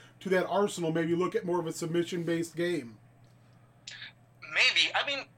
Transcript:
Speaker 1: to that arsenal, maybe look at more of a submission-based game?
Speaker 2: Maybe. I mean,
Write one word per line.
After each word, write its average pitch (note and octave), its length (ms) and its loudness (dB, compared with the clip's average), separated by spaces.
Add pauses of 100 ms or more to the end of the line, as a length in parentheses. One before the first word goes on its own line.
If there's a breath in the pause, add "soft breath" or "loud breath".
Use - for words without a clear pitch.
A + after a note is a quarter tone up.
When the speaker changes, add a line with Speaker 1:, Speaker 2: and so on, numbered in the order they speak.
(200 loud breath)
Speaker 1:
to F#3+ 100 -4
that F3+ 180 4
arsenal, F3+ 440 0
maybe E3 240 2
look F#3 200 2
at G#3 100 -2
more F3 140 2
of D#3+ 80 -2
a D#3+ 40 -4
submission-based E3+ 840 -2
game? D#3 420 -2 (1600 loud breath)
Speaker 2:
Maybe. F3+ 420 4
I G3+ 100 0
mean, C#4 200 -4 (120)